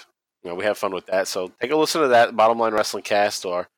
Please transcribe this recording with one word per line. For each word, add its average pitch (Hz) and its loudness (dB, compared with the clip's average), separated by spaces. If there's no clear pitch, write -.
you 90 -10
know, 85 -8
we 95 -6
have 104 0
fun 98 -4
with 87 -8
that. 95 -2
So 92 -6
take 123 -6
a 151 0
listen 156 0
to 143 4
that, 117 4
Bottom 113 4
Line 113 0
Wrestling 107 -2
Cast, 101 0
or 90 -4
if 90 -14